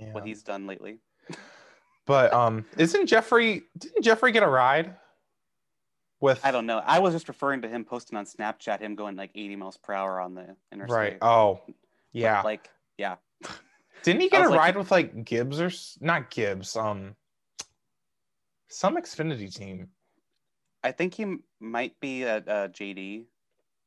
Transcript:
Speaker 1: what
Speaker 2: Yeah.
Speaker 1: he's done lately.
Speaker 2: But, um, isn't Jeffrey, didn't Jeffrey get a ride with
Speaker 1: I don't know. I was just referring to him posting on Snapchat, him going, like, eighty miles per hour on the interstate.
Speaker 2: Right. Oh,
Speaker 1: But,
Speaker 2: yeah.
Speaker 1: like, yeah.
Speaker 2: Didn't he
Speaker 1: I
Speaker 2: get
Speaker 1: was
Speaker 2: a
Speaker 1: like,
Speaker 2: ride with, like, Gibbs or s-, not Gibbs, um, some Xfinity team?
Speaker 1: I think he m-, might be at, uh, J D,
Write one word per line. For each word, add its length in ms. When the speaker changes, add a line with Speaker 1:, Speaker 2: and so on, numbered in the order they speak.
Speaker 1:
what 100
Speaker 2:
Yeah. 60
Speaker 1:
he's 140
done 240
lately. 320
Speaker 2:
But, 260
um, 340
isn't 300
Jeffrey, 560
didn't 260
Jeffrey 280
get 120
a 40
ride 480
with 240
Speaker 1:
I 60
don't 140
know. 200
I 140
was 140
just 140
referring 360
to 40
him 160
posting 340
on 80
Snapchat, 540
him 160
going, 220
like, 180
eighty 220
miles 180
per 180
hour 280
on 120
the 220
interstate. 260
Speaker 2:
Right. 240
Oh, 460
Speaker 1:
But, 80
Speaker 2:
yeah. 300
Speaker 1:
like, 260
yeah. 200
Speaker 2:
Didn't 180
he 60
Speaker 1:
I 20
Speaker 2:
get 120
Speaker 1:
was 60
Speaker 2:
a 40
Speaker 1:
like, 80
Speaker 2:
ride 180
with, 140
like, 340
Gibbs 340
or 60
s-, 340
not 320
Gibbs, 460
um, 400
some 280
Xfinity 560
team? 360
Speaker 1:
I 80
think 240
he 80
m-, 200
might 400
be 240
at, 240
uh, 220
J 240
D, 320